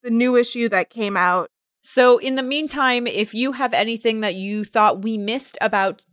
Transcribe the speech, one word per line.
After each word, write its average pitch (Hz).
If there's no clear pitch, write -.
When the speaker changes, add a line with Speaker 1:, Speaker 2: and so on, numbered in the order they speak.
Speaker 1:
The 247
new 247
issue 240
that 190
came 202
out. 180
Speaker 2:
So 247
in 262
the 262
meantime, 262
if 208
you 247
have 247
anything 220
that 202
you 202
thought 214
we 220
missed 220
about 202